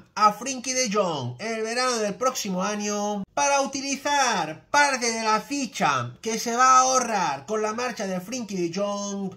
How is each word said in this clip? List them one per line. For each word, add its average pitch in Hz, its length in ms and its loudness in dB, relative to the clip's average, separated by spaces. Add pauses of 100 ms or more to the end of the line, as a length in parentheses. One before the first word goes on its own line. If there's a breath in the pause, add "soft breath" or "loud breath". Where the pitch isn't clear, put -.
(140)
a 208 180 6
Frenkie 254 400 -6
de 254 180 0
Jong 160 500 0
en 226 140 -4
el 220 100 -4
verano 247 320 0
del 208 180 -2
próximo 214 480 -2
año 208 600 -2 (100)
para 285 280 2
utilizar 262 1080 -2
parte 269 400 4
de 226 120 -2
la 214 180 2
ficha 156 840 -2
que 220 160 -4
se 233 180 -4
va 262 200 8
a 254 60 8
ahorrar 220 640 0
con 214 140 -2
la 214 140 -2
marcha 233 320 -4
de 185 140 -2
Frenkie 190 480 -4
de 160 40 -6
Jong 202 640 -4